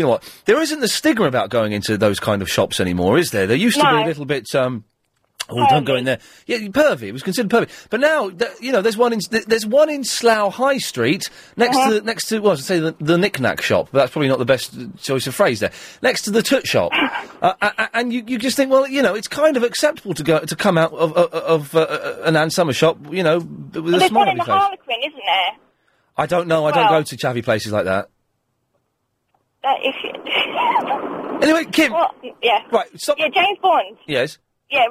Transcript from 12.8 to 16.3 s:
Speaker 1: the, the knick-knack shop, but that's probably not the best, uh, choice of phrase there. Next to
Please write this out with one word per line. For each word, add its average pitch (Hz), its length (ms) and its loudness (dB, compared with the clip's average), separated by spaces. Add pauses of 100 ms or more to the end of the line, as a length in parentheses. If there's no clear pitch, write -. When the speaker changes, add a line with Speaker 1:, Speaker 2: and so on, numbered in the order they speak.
Speaker 1:
the, - 40 -10
the 165 140 4
knick-knack 131 460 0
shop, - 280 0
but 135 80 2
that's 127 120 2
probably 151 160 0
not 135 100 2
the 123 80 -2
best, 123 320 0
uh, 127 80 -12 (160)
choice 135 240 -4
of 131 80 -8
phrase 139 280 2
there. 95 100 -2 (320)
Next - 200 0
to 208 80 -6